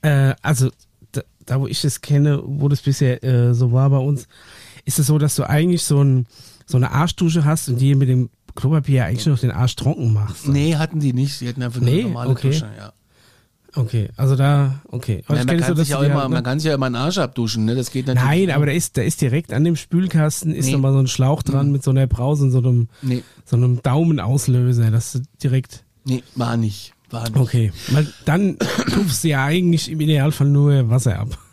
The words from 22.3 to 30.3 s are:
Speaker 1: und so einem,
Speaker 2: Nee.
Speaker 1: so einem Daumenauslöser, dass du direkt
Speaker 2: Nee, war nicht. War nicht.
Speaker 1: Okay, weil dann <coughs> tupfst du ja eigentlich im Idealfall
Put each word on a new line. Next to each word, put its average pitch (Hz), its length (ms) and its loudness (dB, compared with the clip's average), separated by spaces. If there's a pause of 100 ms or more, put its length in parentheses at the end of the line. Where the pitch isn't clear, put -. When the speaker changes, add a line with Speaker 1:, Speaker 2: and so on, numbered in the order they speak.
Speaker 1:
und 131 60 2
so 127 60 2
einem, 120 300 2 (160)
Speaker 2:
Nee. 123 200 -2 (220)
Speaker 1:
so - 100 -2
einem 123 280 2
Daumenauslöser, 123 1080 2
dass 113 220 -2
du 127 80 -4 (240)
direkt 131 400 -2 (220)
Speaker 2:
Nee, 127 180 -4 (120)
war 117 220 -2
nicht. 107 360 -4 (180)
War 113 180 -8
nicht. 110 100 -4
Speaker 1:
Okay, 113 320 0 (180)
weil 147 180 2 (180)
dann 180 340 0
<coughs> - 340 -4
tupfst 190 300 0
du 165 40 0
ja 139 180 0
eigentlich 170 460 0
im 156 100 -4
Idealfall 147 460 2